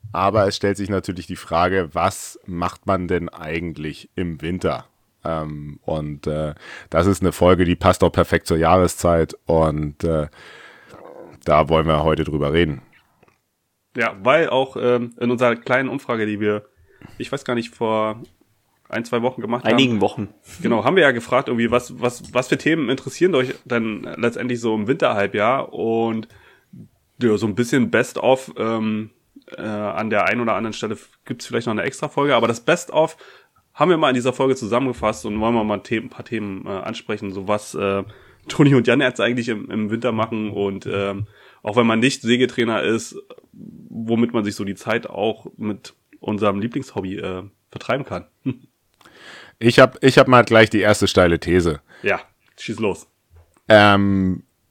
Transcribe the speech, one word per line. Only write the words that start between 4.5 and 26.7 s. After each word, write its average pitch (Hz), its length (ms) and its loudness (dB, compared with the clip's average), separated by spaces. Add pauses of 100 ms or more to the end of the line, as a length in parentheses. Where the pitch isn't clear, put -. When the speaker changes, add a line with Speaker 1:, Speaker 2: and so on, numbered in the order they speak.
Speaker 1:
Ähm, 76 580 -8
und, 76 440 -6
äh, 76 260 -4 (360)
das 85 180 2
ist 98 140 2
eine 90 120 2
Folge, 90 320 4
die 87 100 2
passt - 280 4
auch 85 80 4
perfekt - 360 0
zur 82 100 2
Jahreszeit. 85 760 2 (100)
Und, 78 600 0
äh, 78 220 0 (1160)
da 78 260 4
wollen 78 180 4
wir 76 160 2
heute 78 200 2
drüber 73 300 -2
reden. 78 280 2 (1160)
Speaker 2:
Ja, 113 260 -2
weil 151 260 4
auch, 131 300 -2
ähm, 120 400 0
in 120 120 0
unserer 120 240 2
kleinen 127 340 -2
Umfrage, 120 360 -4
die 104 140 -4
wir, 104 260 -2 (520)
ich 127 140 -8
weiß 139 120 -8
gar 123 120 -4
nicht, 117 200 -6
vor 110 460 -2 (680)
ein, 117 160 -6
zwei 117 180 -2
Wochen 123 200 -2
gemacht 113 240 -6
haben. 113 80 2
Speaker 3:
Einigen 123 260 2
Wochen. 98 300 -2 (320)
Speaker 2:
Genau, 117 240 0
haben 156 100 2
wir 180 80 6
ja 143 80 6
gefragt, 123 380 -2
irgendwie, 117 220 0
was, 123 280 -4
was, - 340 -6
was 131 140 -2
für 143 100 0
Themen 151 320 -2
interessieren 160 460 -2
euch 127 180 0 (120)
denn 113 380 -4 (140)
letztendlich 117 440 -4
so 113 140 0
im 104 120 -2
Winterhalbjahr? 113 840 0
Und 113 540 -2 (960)